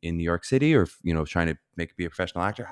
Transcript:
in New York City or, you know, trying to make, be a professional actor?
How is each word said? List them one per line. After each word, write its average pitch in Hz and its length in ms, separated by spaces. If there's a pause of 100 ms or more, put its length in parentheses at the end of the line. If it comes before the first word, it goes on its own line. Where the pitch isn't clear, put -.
in 85 160
New 82 80
York 85 220
City 147 280
or, 98 120 (160)
you 82 100
know, 80 140
trying 85 220
to 78 80 (200)
make, 82 200
be 90 100
a - 40
professional 87 340
actor? 104 280